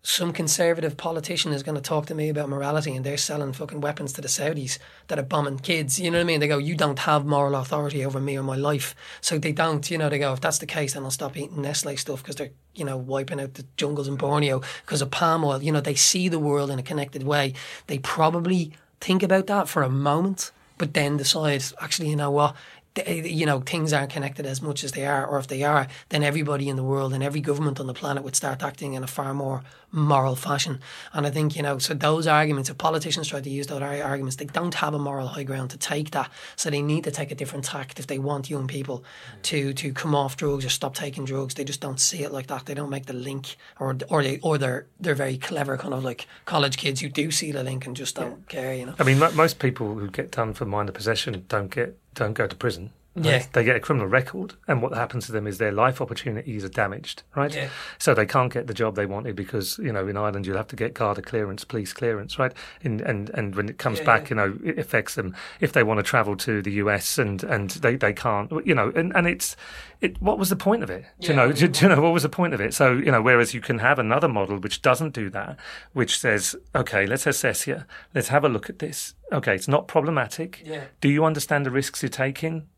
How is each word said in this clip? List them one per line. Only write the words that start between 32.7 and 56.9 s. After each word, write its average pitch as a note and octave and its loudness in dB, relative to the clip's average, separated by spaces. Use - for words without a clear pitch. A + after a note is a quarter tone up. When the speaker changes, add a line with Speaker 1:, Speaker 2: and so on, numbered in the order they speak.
Speaker 1:
if - -12
politicians D#3+ 0
try C#3+ -6
to C#3 -8
use C#3 -4
those C#3 -6
ar-, C#3+ -4
arguments, C3+ -4
they D3 -8
don't E3 -2
have D3+ 0
a D3 -2
moral C#3 -4
high C#3+ -8
ground C3 -4
to C#3+ -12
take D3+ -2
that. C3 -2
So - -2
they C#3+ 0
need D3+ 0
to D#3 -2
take D3+ -6
a D3+ -6
different C3+ -8
tact C#3 -8
if C3+ -10
they C#3 -4
want C#3 -4
young C#3 -4
people C3+ -6
Speaker 2:
Mm. - -18
Speaker 1:
to, C#3 0
to C3+ -4
come D3 0
off C#3 2
drugs C#3+ -2
or B2+ -4
stop - -2
taking C#3 -8
drugs. C3+ -4
They C#3+ -6
just C#3 -8
don't C3+ -6
see D3+ 0
it D3 -6
like C3 -8
that. C3+ -8
They C#3+ -8
don't C#3+ -6
make C3+ -6
the C#3 -10
link, C3+ -8
or, C3 -2
or D#3 2
they, C#3 -2
or D3+ 2
they're, B2+ -2
they're E3+ 0
very C3+ -2
clever C#3 -4
kind C3 -6
of, C3 -4
like, B2+ -6
college C#3 2
kids C3+ -2
who C#3+ -6
do D3+ -2
see D3+ -2
the C#3 -4
link B2+ -6
and B2 -8
just B2+ -8
don't C3 -8
Speaker 2:
Yeah. C#3 -6
Speaker 1:
care, C3 -4
you B2+ -6
know. - -12
Speaker 2:
I D3 6
mean, C3+ 8
mo-, E3 8
most D#3+ 4
people A#2 0
who G2+ -4
get - -6
done A2 -2
for - -4
minor G2+ -2
possession G#2+ -2
don't G2+ -2
get, - -4
don't G#2+ -2
go G#2+ 0
to - -8
prison. G2 -4
Right? D3+ 4
Speaker 1:
Yeah. - -10
Speaker 2:
They A#2 6
get B2 6
a A2 0
criminal A2+ 0
record, C3 0
and C3+ 2
what B2+ -2
happens A#2 -4
to A2 -10
them G#2+ -2
is F#2+ -6
their G#2+ 2
life B2 2
opportunities A#2 -6
are F#2+ -6
damaged, G2+ -4